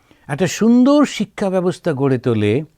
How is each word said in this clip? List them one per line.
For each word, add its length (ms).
একটা 200
সুন্দর 580
শিক্ষা 440
ব্যবস্থা 440
গড়ে 240
তোলে, 460